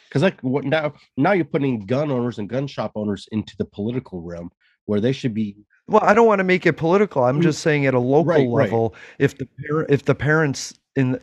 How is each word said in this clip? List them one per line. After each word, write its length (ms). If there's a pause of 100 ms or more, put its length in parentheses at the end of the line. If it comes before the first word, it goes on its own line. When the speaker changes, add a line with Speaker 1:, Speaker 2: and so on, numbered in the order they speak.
(100)
Speaker 1:
'cause, 120
like, 180
what 240
now, 300 (220)
now 160
you're 120
putting 420
gun 240
owners 280
and 100
gun 180
shop 300
owners 360
into 260
the 60
political 580
realm 280 (360)
where 140
they 120
should 220
be 220 (320)
Speaker 2:
Well, 160
I 100
don't 140
wanna 160
make 200
it 120
political. 480
I'm 160
Speaker 1:
Mm. 20
Speaker 2:
just 180
saying 260
at 80
a 40
local 260
Speaker 1:
Right, 240
right. 220
Speaker 2:
level, 240 (240)
if 180
the 100 (220)
par-, 200
if 160
the 100
parents 640 (160)
in, 280